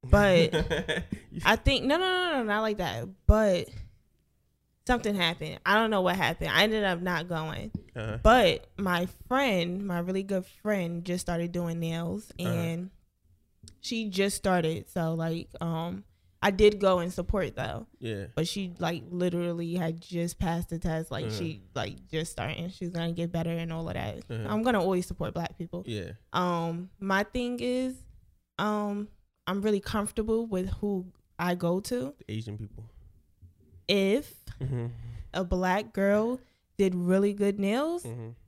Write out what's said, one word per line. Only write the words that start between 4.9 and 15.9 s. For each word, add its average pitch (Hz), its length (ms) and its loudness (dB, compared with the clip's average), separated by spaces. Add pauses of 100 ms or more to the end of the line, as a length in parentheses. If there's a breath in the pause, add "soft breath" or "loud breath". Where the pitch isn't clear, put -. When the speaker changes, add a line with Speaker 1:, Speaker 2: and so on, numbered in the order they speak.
Speaker 1:
happened. 165 500 -2
I 196 100 6
don't 220 160 4
know 196 100 4
what 180 140 2
happened. 156 360 0
I 180 120 6
ended 220 200 2
up 180 180 0
not 180 260 -2
going. 160 440 -6 (240)
Speaker 2:
Uh-huh. 110 280 -4
Speaker 1:
But 214 440 6 (100)
my 180 300 0 (200)
friend, 196 580 0
my 175 140 -2
really 185 240 -2
good 190 220 -2 (180)
friend, 170 400 -2
just 180 180 -4
started 175 300 -2
doing 170 280 -4
nails, 170 600 -4
Speaker 2:
Uh-huh. 175 100 -2
Speaker 1:
and 170 400 -2 (920)
she 226 280 -4
just 196 280 0
started. 170 520 0
So, 165 240 -2
like, 165 360 -4 (120)
um, 170 420 -4 (380)